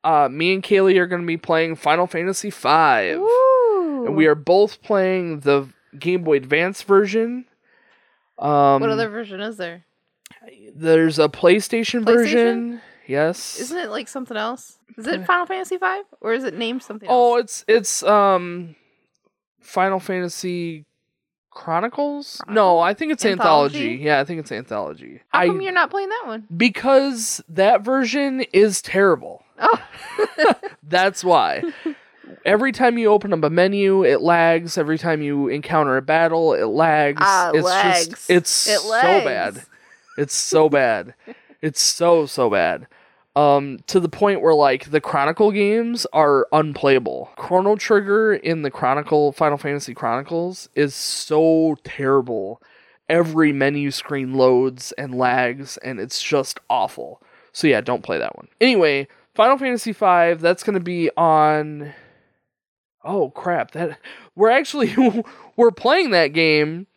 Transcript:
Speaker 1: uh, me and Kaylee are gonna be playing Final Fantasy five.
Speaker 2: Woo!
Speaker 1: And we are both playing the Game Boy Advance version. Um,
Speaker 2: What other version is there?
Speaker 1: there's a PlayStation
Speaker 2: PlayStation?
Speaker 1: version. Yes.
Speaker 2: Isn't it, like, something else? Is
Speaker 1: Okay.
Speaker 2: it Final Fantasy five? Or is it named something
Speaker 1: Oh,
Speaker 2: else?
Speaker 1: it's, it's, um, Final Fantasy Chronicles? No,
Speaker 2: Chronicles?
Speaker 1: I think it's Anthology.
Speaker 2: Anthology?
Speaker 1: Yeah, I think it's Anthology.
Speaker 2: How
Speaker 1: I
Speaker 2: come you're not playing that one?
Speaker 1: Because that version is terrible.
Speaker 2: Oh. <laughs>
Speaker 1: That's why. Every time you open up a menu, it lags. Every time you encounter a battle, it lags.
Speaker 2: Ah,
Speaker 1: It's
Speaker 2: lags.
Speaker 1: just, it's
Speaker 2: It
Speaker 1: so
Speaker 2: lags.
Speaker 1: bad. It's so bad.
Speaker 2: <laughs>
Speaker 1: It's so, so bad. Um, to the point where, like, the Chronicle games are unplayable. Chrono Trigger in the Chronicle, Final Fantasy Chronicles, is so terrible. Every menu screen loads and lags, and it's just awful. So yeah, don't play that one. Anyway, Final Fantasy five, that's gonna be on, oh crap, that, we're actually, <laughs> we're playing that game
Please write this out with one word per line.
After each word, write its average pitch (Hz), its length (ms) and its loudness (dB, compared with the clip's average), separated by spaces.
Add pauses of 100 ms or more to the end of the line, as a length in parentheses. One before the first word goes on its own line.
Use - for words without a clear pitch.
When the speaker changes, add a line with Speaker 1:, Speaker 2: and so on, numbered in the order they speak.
Speaker 1:
uh, 147 260 2
me 165 240 0
and 190 80 -4
Kaylee 190 360 2
are 180 80 2
gonna 175 200 -6
be 165 100 -4
playing 165 400 -2
Final 165 300 0
Fantasy 180 440 -6
five. 131 680 2
Speaker 2:
Woo! 440 880 2
Speaker 1:
And 151 100 -4
we 156 100 4
are 151 80 4
both 180 480 0
playing 185 580 -2
the 139 280 0 (300)
Game 175 240 -2
Boy 156 140 2
Advance 151 460 -2
version. 220 640 0 (960)
Um, 143 420 4
Speaker 2:
What 226 100 -2
other 220 180 -4
version 208 320 -12
is 214 180 -10
there? 170 260 -14 (920)
Speaker 1:
there's 160 440 4
a 151 100 4
PlayStation 214 760 2
Speaker 2:
PlayStation? - 20 -6
Speaker 1:
version. 233 760 2 (260)
Yes. 151 540 -4
Speaker 2:
Isn't 269 160 -10
it, 349 140 -8
like, 220 180 -10
something 247 280 -12
else? 226 420 -10 (180)
Is 220 100 -14
Speaker 1:
Okay. 320 140 -4
Speaker 2:
it 180 60 -8
Final 359 180 0
Fantasy 370 320 -8
five? 381 280 -6 (160)
Or 226 120 -4
is 262 120 -4
it 180 100 -8
named 233 280 -8
something 208 280 -14
Speaker 1:
Oh, 240 260 4
Speaker 2:
else? 233 60 2
Speaker 1:
it's, - 260 -12
it's, 214 360 0
um, 180 680 2 (840)
Final 190 400 -2
Fantasy 175 840 -8 (640)
Chronicles? 285 1000 -6
No, 208 60 -8
Speaker 2:
Chronicles? 180 300 4
Speaker 1:
I 196 100 0
think 311 180 -4
it's - 140 -4
Anthology. 156 540 2
Speaker 2:
Anthology? 120 240 -6
Speaker 1:
Yeah, 147 160 2
I 139 40 -2
think 165 160 -8
it's 147 120 -12
Anthology. 92 760 -10
Speaker 2:
How - 120 0
Speaker 1:
I 359 80 2
Speaker 2:
come 370 120 -2
you're 381 120 -8
not 339 180 0
playing 392 180 -6
that 453 180 -8
one? 220 200 -12 (100)
Speaker 1:
Because 247 920 0
that 196 340 2
version 262 600 -2 (100)
is 202 280 4
terrible. 185 640 0 (160)
Speaker 2:
Oh. - 240 2 (520)
<laughs> - 480 -2
Speaker 1:
That's 180 420 0
why. 113 380 2 (840)
Every 220 260 2
time 240 240 2
you 226 120 2
open 208 260 2
up 160 100 -2
a 151 60 0
menu, 190 540 2
it 135 180 4
lags. 165 560 2
Every 156 200 -2
time 160 220 -2
you 143 280 -2
encounter 143 480 -2
a 135 60 -2
battle, 160 520 2
it 92 120 -2
lags. 151 540 0
Speaker 2:
Ah, 185 320 2
Speaker 1:
It's 156 120 2
Speaker 2:
lags. 180 440 2
Speaker 1:
just, - 220 -12
it's - 380 2
Speaker 2:
It 214 120 0
Speaker 1:
so 202 80 -10
Speaker 2:
lags. 220 360 2 (320)
Speaker 1:
bad. 131 60 -18 (540)
It's 143 180 -6
so 156 340 2
bad. 120 460 0 (120)
Speaker 2:
<laughs> - 80 -20 (280)
Speaker 1:
It's 151 200 -4
so, 170 420 2
so 127 240 -2
bad. 87 380 0 (500)
Um, 143 520 2
to 190 120 2
the 170 80 -4
point 202 320 0
where, 160 140 4
like, 143 380 2
the 151 80 2
Chronicle 165 520 0
games 220 580 -2
are 147 440 2
unplayable. 135 840 0
Chrono 196 400 0
Trigger 208 560 0
in 165 300 -4
the 139 80 -4
Chronicle, 147 600 0
Final 147 260 0
Fantasy 143 340 -8
Chronicles, 165 840 -6
is 143 200 0
so 160 880 0
terrible. 123 800 -2 (480)
Every 160 420 2
menu 139 380 -2
screen 135 420 -8
loads 131 600 2
and 131 260 -10
lags, 127 680 -2
and 123 160 -10
it's 120 220 -8
just - 380 -6 (100)
awful. - 500 -6 (320)
So - 140 -4
yeah, 117 160 2
don't 123 200 -4
play 87 140 -6
that 58 220 -6
one. - 100 -20 (100)
Anyway, 165 480 2 (280)
Final 254 240 4
Fantasy 247 340 -4
five, 170 480 2
that's 170 220 0
gonna 196 180 -2
be 170 340 -2
on, 151 800 0 (1120)
oh 175 280 -2
crap, 170 400 -4
that, 156 260 -8 (360)
we're 208 160 2
actually, 269 460 0
<laughs> 233 600 0
we're 233 160 6
playing 285 400 0
that 165 160 4
game 156 580 0 (100)